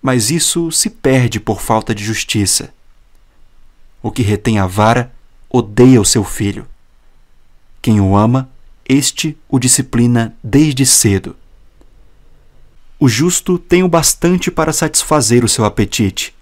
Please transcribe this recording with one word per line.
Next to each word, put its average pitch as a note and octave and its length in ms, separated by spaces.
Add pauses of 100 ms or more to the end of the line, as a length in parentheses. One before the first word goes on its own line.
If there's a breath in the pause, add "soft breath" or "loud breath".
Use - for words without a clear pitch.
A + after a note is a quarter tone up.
mas B2 280
isso E3 420
se - 180
perde B2 500
por G#2 200
falta A2 360
de G#2 80
justiça. - 720 (1300)
O A#2 100
que - 100
retém G#2+ 380
a F#2+ 80
vara A2 440 (380)
odeia A#2+ 500
o G2 60
seu A2 180
filho. - 440 (1120)
Quem G#2+ 180
o G2 160
ama, A#2+ 340 (380)
este D3 480 (140)
o C3+ 80
disciplina A#2+ 840
desde C#3 420
cedo. - 500 (1600)
O C3+ 100
justo E3+ 480
tem F3+ 260
o F3+ 60
bastante F3 600
para D#3 220
satisfazer C#3 720
o A2 60
seu A2 160
apetite - 760